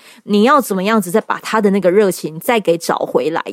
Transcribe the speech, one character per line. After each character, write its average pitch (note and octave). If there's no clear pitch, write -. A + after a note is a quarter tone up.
你 G3+
要 C#4+
怎 G3+
么 F#3
样 G#3+
子 F3
再 G#3
把 -
他 -
的 G3+
那 G3
个 F3+
热 G3
情 D#3+
再 A#3+
给 E3+
找 -
回 -
来， E3